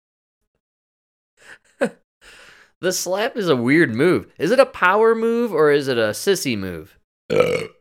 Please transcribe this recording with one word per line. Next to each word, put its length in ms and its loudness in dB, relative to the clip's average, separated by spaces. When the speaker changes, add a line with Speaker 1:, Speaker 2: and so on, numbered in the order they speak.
Speaker 1:
The 100 -2
slap 460 -4
is 120 -4
a 60 4
weird 380 2
move. 460 0
Is 120 -2
it 80 0
a 60 8
power 500 2
move 380 -2
or 180 4
is 160 0
it 120 -2
a 100 0
sissy 480 -2
move? 400 -10
Speaker 2:
Uh. 380 0